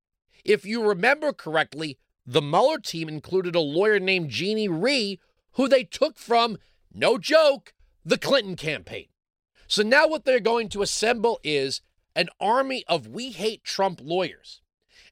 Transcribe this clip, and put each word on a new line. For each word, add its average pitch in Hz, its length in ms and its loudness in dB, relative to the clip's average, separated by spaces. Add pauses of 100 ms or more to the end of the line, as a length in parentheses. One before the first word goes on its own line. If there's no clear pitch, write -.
(460)
If 196 200 0
you 214 220 -2
remember 262 460 0
correctly, 156 640 -4 (260)
the 127 160 0
Mueller 214 380 2
team 160 300 -8
included 175 460 -4
a 175 40 2
lawyer 185 400 2
named 185 300 0
Jeannie 202 400 -2
Rhee, 202 500 0 (360)
who 262 120 2
they 262 160 4
took 269 340 -2
from, 233 400 0 (360)
no 175 240 2
joke, 285 560 2 (320)
the 185 120 2
Clinton 208 380 -2
campaign. 135 540 -10 (580)
So - 160 0
now 285 240 4
what 311 180 -6
they're 254 140 4
going 226 300 -2
to 202 120 -6
assemble 220 600 0
is 139 380 -2 (340)
an 170 140 -2 (100)
army 254 480 0
of 151 200 -2
We 233 240 -12
Hate 208 320 -6
Trump 190 380 -4
lawyers. 160 600 -6 (500)